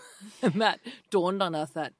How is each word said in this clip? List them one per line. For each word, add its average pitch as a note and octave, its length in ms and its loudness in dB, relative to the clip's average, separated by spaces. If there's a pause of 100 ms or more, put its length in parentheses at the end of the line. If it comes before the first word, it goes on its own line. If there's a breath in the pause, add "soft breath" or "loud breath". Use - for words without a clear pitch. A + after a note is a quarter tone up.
(180)
<laughs> - 260 -20
And F3+ 180 2
that G#3 200 2 (300 loud breath)
dawned F#3+ 320 2
on E3+ 120 0
us D3+ 160 -4
that D3+ 300 -4